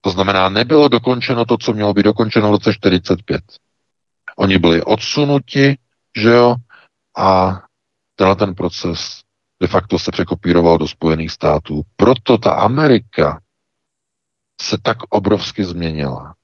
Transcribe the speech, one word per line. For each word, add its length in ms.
To 100
znamená, 380
nebylo 400
dokončeno 560
to, 140
co 140
mělo 220
být 80
dokončeno 460
v 20
roce 240
čtyřicet 480
pět. 220
Oni 220
byli 240
odsunuti, 960
že 120
jo, 240
a 440
tenhle 200
ten 180
proces 680
de 40
facto 320
se 120
překopíroval 680
do 100
Spojených 420
států. 520
Proto 420
ta 140
Amerika 880
se 220
tak 140
obrovsky 560
změnila. 800